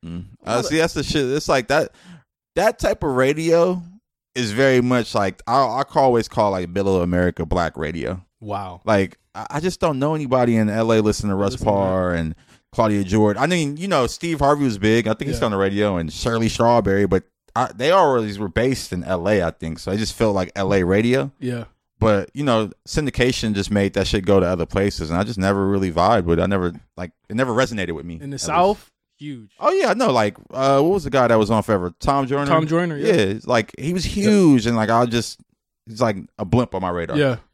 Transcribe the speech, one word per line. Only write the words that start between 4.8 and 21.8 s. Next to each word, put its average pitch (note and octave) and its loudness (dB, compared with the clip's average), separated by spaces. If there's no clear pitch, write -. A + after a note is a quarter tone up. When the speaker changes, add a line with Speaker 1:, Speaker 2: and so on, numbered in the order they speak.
Speaker 1:
much B2 0
like, G2 -2
I, B2 0
I C#3 0
call, C#3+ 0
always A#2+ 4
call, G#2 0
like, F#2 -4
middle F#2+ 0
of F2+ 2
America F2 0
black E2 -2
radio. D#2 -8
Speaker 2:
Wow. G2 -10
Speaker 1:
Like, G2 0
I, G#2+ -12
I C#3+ -4
just F3+ -4
don't D#3 -2
know D3 -2
anybody B2+ 2
in A2 2
L A2 0
A A2 4
listening G#2 0
to G2 -2
Russ G2 0
Speaker 2:
Listen - -6
to G#2+ 2
Speaker 1:
Parr F#2 0
and E2 -4
Claudia G#2+ 0
Jordan. G#2 2
I C#3+ 0
mean, D#3 0
you F3 -8
know, D3+ 2
Steve D#3 -4
Harvey C#3+ 4
was A2+ -2
big. G#2+ 2
I A2 0
think - -10
he's D3 -4
Speaker 2:
Yeah. - -4
Speaker 1:
still - -2
on G#2+ 0
the G2 -2
radio, G2 0
and E2 -6
Shirley A2+ -2
Strawberry, G2+ 2
but F#2 0
I, B2 -2
they B2+ -2
always B2+ 2
were G2+ -6
based A#2+ -2
in F2+ -6
L F2 -2
A, G#2 4
I E2+ 0
think. E2 -10
So - -10
I F#2+ -2
just G#2+ -4
felt G#2+ 0
like F#2 -4
L G2 -2
A F#2+ 2
radio. A#2 2
Speaker 2:
Yeah. B2 -8